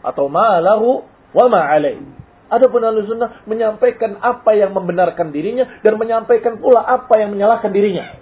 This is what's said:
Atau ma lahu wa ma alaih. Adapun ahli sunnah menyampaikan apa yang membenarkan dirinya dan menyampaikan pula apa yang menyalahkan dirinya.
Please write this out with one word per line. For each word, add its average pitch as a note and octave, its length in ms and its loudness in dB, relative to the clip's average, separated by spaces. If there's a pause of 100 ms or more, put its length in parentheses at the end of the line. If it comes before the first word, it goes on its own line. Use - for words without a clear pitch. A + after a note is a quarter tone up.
Atau C#3 240 -4
ma F3+ 320 2
lahu A3 480 0 (240)
wa A#3 160 4
ma F#3+ 240 2
alaih. C#3+ 480 -2 (300)
Adapun A#3+ 320 2
ahli A3 240 -2
sunnah A3+ 400 -8
menyampaikan A3 720 -2
apa A#3 400 0
yang G3 160 0
membenarkan F3 560 -2
dirinya A3 560 -6
dan A3 80 4
menyampaikan A3+ 640 -2
pula A3+ 240 4
apa B3 400 2
yang G#3 80 -4
menyalahkan G#3 400 0
dirinya. G3 400 -2 (120)